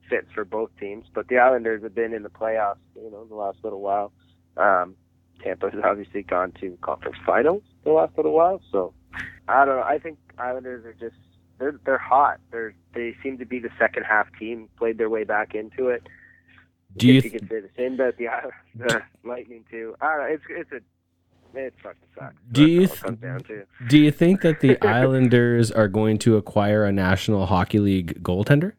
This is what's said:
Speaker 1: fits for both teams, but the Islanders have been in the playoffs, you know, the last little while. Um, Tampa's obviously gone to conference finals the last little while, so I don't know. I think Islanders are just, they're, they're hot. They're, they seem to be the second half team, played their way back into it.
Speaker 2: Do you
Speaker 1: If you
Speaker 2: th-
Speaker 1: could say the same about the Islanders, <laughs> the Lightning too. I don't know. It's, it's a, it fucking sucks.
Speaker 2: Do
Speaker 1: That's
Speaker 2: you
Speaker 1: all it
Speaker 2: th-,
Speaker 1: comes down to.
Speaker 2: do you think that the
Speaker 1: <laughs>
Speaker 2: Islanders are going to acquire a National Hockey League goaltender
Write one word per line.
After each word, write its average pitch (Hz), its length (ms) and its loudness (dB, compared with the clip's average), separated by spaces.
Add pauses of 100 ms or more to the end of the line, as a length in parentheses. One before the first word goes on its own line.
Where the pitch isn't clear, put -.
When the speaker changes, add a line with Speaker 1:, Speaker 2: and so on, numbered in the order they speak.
Speaker 1:
fits 117 240 -4
for 107 120 -8
both 107 240 -6 (100)
teams, 101 340 -14
but 104 140 -8
the 123 120 2
Islanders 117 440 2
have 107 100 -12
been 113 200 -4
in 104 100 -10
the 101 60 -16
playoffs, 107 480 -4 (180)
you 107 160 -18
know, 104 140 -20
the 110 100 -20
last 98 300 -8
little 101 160 -10
while. 101 320 -4 (420)
Um, 92 400 0 (480)
Tampa's 95 300 -6 (100)
obviously 101 400 -2
gone 90 380 -4
to 90 200 -12
conference - 440 -8
finals 143 380 2 (200)
the 151 80 0
last 160 240 2
little 156 160 -2
while, 170 300 2 (100)
so 92 220 -4 (540)
I 135 180 4
don't 135 100 0
know. 127 80 -2
I 143 160 -2
think 156 180 -14 (200)
Islanders 123 480 -10
are 113 80 -20
just, 113 240 -14 (420)
they're, 139 260 -6
they're 135 120 0
hot. 131 420 0 (100)
They're, 113 240 -10 (220)
they 117 260 -8
seem 135 180 -8
to 123 60 -12
be 123 140 -8
the 117 180 -10
second 113 260 0
half 107 240 0 (120)
team, 113 380 -10
played 113 200 -2
their 110 120 -2
way 110 160 -4
back 104 280 -4
into 110 360 -6
it. 117 180 -6 (880)
Speaker 2:
Do 120 120 4
you 127 100 10
Speaker 1:
If 127 80 4
you 113 60 -6
Speaker 2:
th- 113 100 -8
Speaker 1:
could 95 80 -16
say 110 100 -6
the 95 160 -16
same 127 200 -6
about 123 220 -2
the 120 120 -8
Islanders, 123 240 -10 (100)
<laughs> - 120 -20
the 117 260 -2 (280)
Lightning 117 400 -14
too. 113 300 -12
I 143 160 -4
don't - 40 -4
know. 139 140 -4
It's, 151 160 -8
it's 160 220 -12
a, - 880 -20
it 131 140 -10 (100)
fucking 92 160 -18 (180)
sucks. 69 180 -18 (180)
Speaker 2:
Do 131 80 4
Speaker 1:
That's 156 100 8
Speaker 2:
you 175 80 4
Speaker 1:
all 190 60 6
it - 20 0
Speaker 2:
th-, - 140 -6
Speaker 1:
comes 110 180 -8
down 131 220 -10
to. 107 220 -14 (260)
Speaker 2:
do 147 100 8
you 151 120 6
think 180 320 2
that 160 180 2
the 127 200 4
Speaker 1:
<laughs> - 60 2
Speaker 2:
Islanders 120 840 4
are 107 180 4
going 107 300 2
to 110 180 6
acquire 104 480 2
a 101 80 0
National 95 520 2
Hockey 92 340 2
League 95 440 0
goaltender 143 560 2